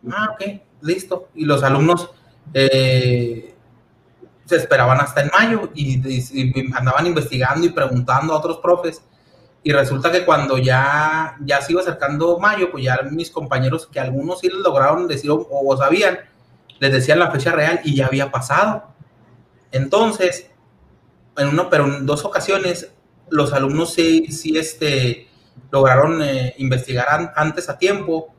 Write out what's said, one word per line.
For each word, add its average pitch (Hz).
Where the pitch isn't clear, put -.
"Ah, 214
ok, 196
listo". 180
Y 156
los 143
alumnos, 151
eh, 127
se 170
esperaban 131
hasta 143
en 147
mayo 220
y, 135
y, 127
y 135
andaban 131
investigando 143
y 170
preguntando 131
a 139
otros -
profes. 175
Y 147
resulta 139
que 180
cuando 143
ya, 147
ya 139
se 165
iba 180
acercando 165
mayo, 196
pues 131
ya 127
mis 165
compañeros, 135
que -
algunos 139
sí 180
les 185
lograron 175
decir 147
o, 156
o 139
sabían, 175
les 135
decían 135
la 175
fecha 147
real 160
y 147
ya 131
había 135
pasado. 165
Entonces, 185
en 143
una, 165
pero 147
en 139
dos 147
ocasiones, 190
los 143
alumnos 143
sí, 165
sí, 156
este, 135
lograron, 139
eh, 131
investigar 127
an-, 156
antes 156
a 139
tiempo. 170